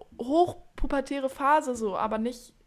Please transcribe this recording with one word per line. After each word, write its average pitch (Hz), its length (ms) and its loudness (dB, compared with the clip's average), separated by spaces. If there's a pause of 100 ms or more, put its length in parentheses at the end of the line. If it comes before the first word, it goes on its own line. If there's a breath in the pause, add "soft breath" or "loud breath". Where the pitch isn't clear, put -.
(180)
hochpubertäre 277 1080 0
Phase 277 480 2
so, 214 180 -4
aber 220 220 -2
nicht, 233 380 -6 (120)